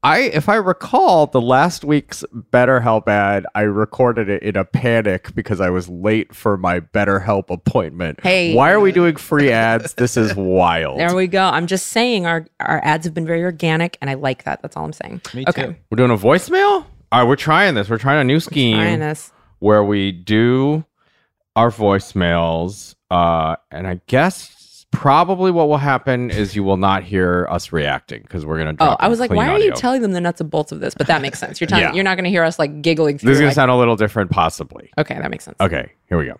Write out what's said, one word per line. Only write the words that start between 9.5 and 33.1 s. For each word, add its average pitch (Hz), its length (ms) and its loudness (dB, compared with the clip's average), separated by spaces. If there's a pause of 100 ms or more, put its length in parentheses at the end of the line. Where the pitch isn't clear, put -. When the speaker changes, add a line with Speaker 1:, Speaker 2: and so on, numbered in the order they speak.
Speaker 1:
ads? 113 440 0
This - 220 0
is 107 200 0
wild. 85 640 0
Speaker 2:
There 175 140 0
we 185 120 0
go. 190 180 0
I'm 165 220 0
just 185 220 -4
saying 226 380 0
our, 165 200 -2 (140)
our - 240 0
ads 160 220 0
have 160 80 -6
been 165 120 -4
very 170 160 -2
organic, 170 580 -2
and 139 80 -6
I 135 60 -4
like 131 300 -6
that. - 180 -8
That's - 140 -14
all 78 80 -8
I'm 78 80 -10
saying. - 280 -14 (140)
Speaker 3:
Me 131 140 -8
Speaker 2:
Okay. - 180 -4
Speaker 3:
too. 165 100 -12 (140)
Speaker 1:
We're 107 60 -4
doing 123 160 4
a 110 40 2
voicemail? 320 680 2 (260)
All 123 80 4
right, 120 80 4
we're 135 80 4
trying 160 380 2
this. 101 160 -2
We're 113 80 -2
trying 139 240 2
a - 20 2
new 139 160 2
scheme 127 380 0
Speaker 2:
Trying 107 220 0
this. 151 300 -6 (280)
Speaker 1:
where 104 260 4
we 101 280 0
do 120 680 0 (720)
our 117 160 4
voicemails. 90 1200 -2 (160)
Uh, 82 460 0 (140)
and 87 160 -10
I 90 200 -8
guess - 840 -4
probably 175 600 2
what 165 180 2
will 151 80 2
happen 127 540 -2
is 101 260 -4
you 101 80 -2
will 95 140 0
not 95 240 0
hear 90 480 0
us 87 200 -6
reacting 71 540 -4
'cause 78 220 -10
we're 78 100 -6
gonna 78 140 -4 (100)
Speaker 2:
Oh, - 60 2
Speaker 1:
drop - 160 0
Speaker 2:
I - 20 0
Speaker 1:
in 202 60 2
Speaker 2:
was 233 100 -2
like, 247 80 -2
Speaker 1:
clean 196 80 0
Speaker 2:
"Why 240 120 0
are 403 100 0
you 440 140 4
Speaker 1:
audio. - 20 -6
Speaker 2:
telling 254 260 -2
them 208 120 -2
the 175 100 -2
nuts 175 180 -4
and 156 100 -6
bolts 151 220 -4
of 156 80 -12
this?" - 140 -6
But 143 140 -4
that 156 120 2
makes 143 180 -8
sense. - 220 -12
You're 165 80 -4
telling, 175 160 2
Speaker 1:
Yeah. 151 80 -2
Speaker 2:
you're 190 120 -2
not 190 120 0
gonna 180 140 -4
hear 175 140 2
us, 160 140 -2
like, 147 220 -4
giggling 156 360 0